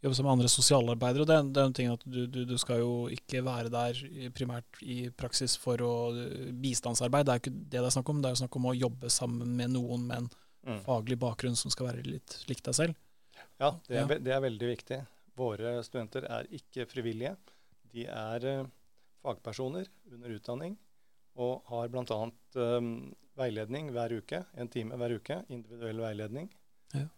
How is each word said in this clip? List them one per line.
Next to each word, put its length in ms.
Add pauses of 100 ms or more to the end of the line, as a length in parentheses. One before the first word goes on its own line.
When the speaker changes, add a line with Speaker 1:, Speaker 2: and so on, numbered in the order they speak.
Speaker 1:
Jobbe 100
sammen 240
med 20
andre 80
sosialarbeidere, 720
og 60
det 80
er, 80
det 140
er 80
en 80
ting 180
at 140
du, 220
du, 180
du 120
skal 220
jo 300
ikke 340
være 280
der 220 (120)
i, 240
primært 540
i 260
praksis 480
for 200
å, 380
eh, 380
bistandsarbeid. 720
Det 80
er 60
ikke 180
det 140
det 120
er 60
snakk 200
om. 120
Det 80
er 60
jo 120
snakk 80
om 100
å 140
jobbe 300
sammen 480
med 140
noen 360
med 100
en 120 (380)
Speaker 2:
Mm. 160
Speaker 1:
faglig 340
bakgrunn 380
som 160
skal 160
være 180
litt 440
lik 120
deg 140
selv. 200 (640)
Speaker 2:
Ja, 120 (160)
det 80
er 60
Speaker 1:
Ja. 60
Speaker 2:
ve-, 160
det 100
er 80
veldig 260 (100)
viktig. 300 (300)
Våre 440
studenter 480
er 220
ikke 340
frivillige. 520 (560)
De 120
er, 400
eh, 200 (580)
fagpersoner 640 (240)
under 180
utdanning, 480 (600)
og 300
har 200
blant 240
annet, 220 (220)
ehm, 600 (220)
veiledning 540
hver 200
uke, 340 (100)
en 120
time 300
hver 180
uke, 340
individuell 500
veiledning, 500 (440)
Speaker 1:
Ja. 140 (100)